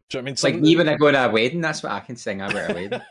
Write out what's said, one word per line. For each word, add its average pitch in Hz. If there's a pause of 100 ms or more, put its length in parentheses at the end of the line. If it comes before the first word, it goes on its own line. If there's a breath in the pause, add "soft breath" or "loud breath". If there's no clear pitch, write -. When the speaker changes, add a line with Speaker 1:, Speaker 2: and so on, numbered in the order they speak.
(120)
Speaker 1:
Do 135
you -
know 123
what -
I -
mean? 139
Speaker 2:
Like -
Speaker 1:
Something -
Speaker 2:
me 160
Speaker 1:
that -
Speaker 2:
when 165
I 147
go 147
to 135
a -
wedding, 127
that's 160
what -
I 101
can 120
sing. 101
I 98
wear 90
a 104
wedding. 95